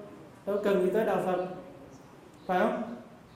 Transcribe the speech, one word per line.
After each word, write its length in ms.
Đâu 180
cần 200
gì 60
tới 160
Đạo 180
Phật. 240
Phải 140
không? 220